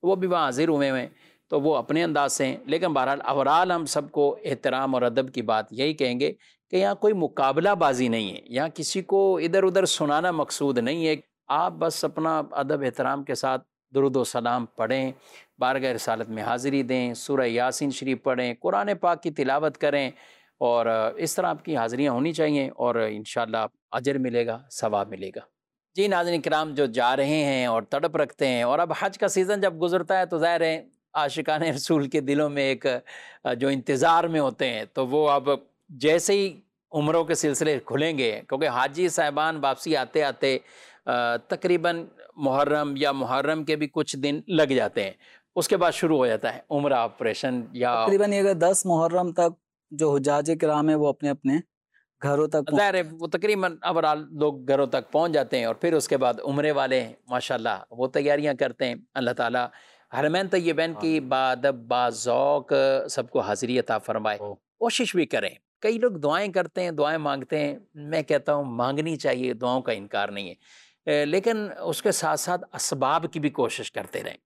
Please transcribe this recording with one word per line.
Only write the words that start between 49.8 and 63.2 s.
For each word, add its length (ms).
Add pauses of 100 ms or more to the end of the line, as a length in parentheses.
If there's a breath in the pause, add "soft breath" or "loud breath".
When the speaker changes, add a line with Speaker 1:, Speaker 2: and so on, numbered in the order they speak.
Speaker 2:
جو 240
حجاج 360 (100)
کرام 280
ہیں 80
وہ 120
اپنے 220
اپنے 260 (680)
گھروں 260
تک 40
پہنچ 240
Speaker 1:
ظاہر 180
ہے، 80 (100)
وہ 140
تقریباً 500 (120)
overall 420
لوگ 380
گھروں 180
تک 260
پہنچ 200
جاتے 260
ہیں، 60
اور 100
پھر 180
اس 160
کے 80
بعد 180 (100)
عمرے 260
والے 420 (140)
ماشاءاللہ 520 (120)
وہ 160
تیاریاں 480
کرتے 320
ہیں۔ 80 (200)
اللہ 160
تعالیٰ 360 (540 soft breath)
حرمین 280
طیبین 460
کی 140
Speaker 2:
آمین۔ 200
Speaker 1:
بادب 460
باذوق 1000 (380)
سب 200